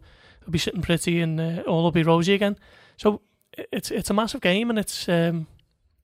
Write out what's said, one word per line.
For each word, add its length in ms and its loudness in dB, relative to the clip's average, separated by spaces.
will 60 -12
be 80 0
sitting 220 -4
pretty 400 0
and, 180 -2
uh, 280 -4
all 160 2
will 80 4
be 120 2
rosy 300 4
again. 240 0
So 240 0
it's, 200 -6
it's 180 -4
a 40 0
massive 280 -2
game, 280 2
and 100 0
it's, 300 -6
um, 380 2